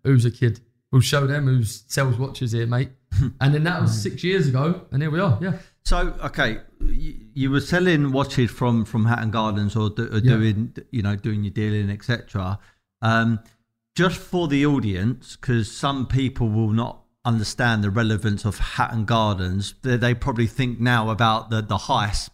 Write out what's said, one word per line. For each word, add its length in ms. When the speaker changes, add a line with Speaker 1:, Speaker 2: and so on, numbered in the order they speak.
Speaker 1:
who's 220
a 60
kid. 280
We'll 100
show 260
them 200
who 160
sells 540
watches 340
here, 160
mate." 240
Speaker 2:
<laughs> 300
Speaker 1:
And 120
then 100
that 180
was 100
Speaker 3:
Mm. 120
Speaker 1:
six 200
years 240
ago, 440
and 100
here 100
we 80
are, 220
yeah. 120
Speaker 2:
So, 280
okay, 360
y-, 360
you 180
were 100
selling 500
watches 400
from, 340
from 200
Hatton 260
Gardens 440
or, 140
do, 200
or 100
Speaker 1:
Yeah. 160
Speaker 2:
doing, 380
you 100
know, 140
doing 280
your 100
dealing, 360
et 140
cetera. 560
Um, 380
just 240
for 280
the 180
audience, 720
'cause 340
some 340
people 440
will 220
not 320
understand 580
the 60
relevance 560
of 140
Hatton 460
Gardens. 760
They, 160
they 160
probably 340
think 320
now 300
about 400
the, 120
the 160
heist 560